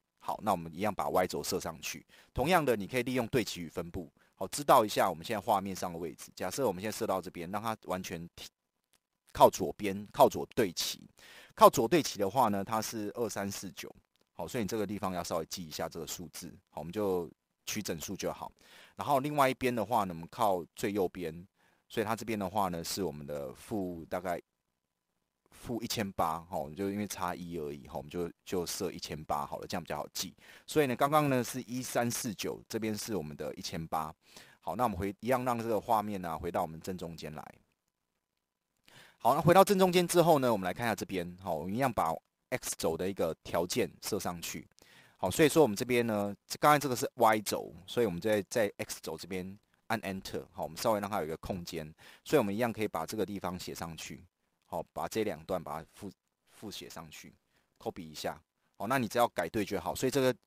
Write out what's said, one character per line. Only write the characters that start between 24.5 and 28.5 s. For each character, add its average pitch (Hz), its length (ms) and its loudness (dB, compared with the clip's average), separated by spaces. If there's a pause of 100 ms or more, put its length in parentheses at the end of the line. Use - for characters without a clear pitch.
负 113 300 -8
一 120 60 -8
千 104 260 -2
八， 82 260 -2 (100)
吼， 76 220 -6
就 98 180 -4
因 101 80 -4
为 104 80 -4
差 90 300 -6
一 85 220 -8
而 73 160 -6
已， 67 140 -14
吼， 73 100 -10
我 69 40 -8
们 73 80 -12
就， 85 220 -4 (140)
就 87 200 -2